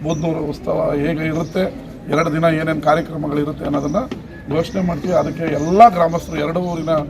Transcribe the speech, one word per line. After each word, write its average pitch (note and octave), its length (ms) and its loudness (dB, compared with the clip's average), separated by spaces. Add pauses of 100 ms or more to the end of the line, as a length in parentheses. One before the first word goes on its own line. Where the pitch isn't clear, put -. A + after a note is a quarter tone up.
ಬೂದ್ನೂರು D#3+ 360 -2
ಉತ್ಸವ D#3+ 560 -2
ಹೇಗೆ D#3 300 0
ಇರುತ್ತೆ, D#3+ 380 -2 (480)
ಎರಡು D#3 220 2
ದಿನ D#3+ 100 2
ಏನೇನು D#3+ 380 2
ಕಾರ್ಯಕ್ರಮಗಳಿರುತ್ತೆ D3 840 0
ಅನ್ನೋದನ್ನು C#3+ 440 -2 (460)
ಘೋಷಣೆ F3 320 0
ಮಾಡ್ತೀವಿ. E3+ 260 -2
ಅದಕ್ಕೆ D3 300 0
ಎಲ್ಲ E3 460 6
ಗ್ರಾಮಸ್ಥರು, E3 480 0
ಎರಡು D#3 220 -2
ಊರಿನ E3+ 300 -4 (200)